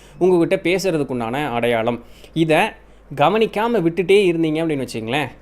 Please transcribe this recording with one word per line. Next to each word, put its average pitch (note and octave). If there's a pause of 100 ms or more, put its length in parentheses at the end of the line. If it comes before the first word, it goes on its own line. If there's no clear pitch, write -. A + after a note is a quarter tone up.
(180)
உங்ககிட்ட F3
பேசுறதுக்குண்டான C#3+
அடையாளம். A#2 (280)
இதை D#3+ (580)
கவனிக்காம G#3+
விட்டுட்டே F#3
இருந்தீங்க D#3+
அப்படின்னு C#3+
வச்சுங்களேன், A#2+ (140)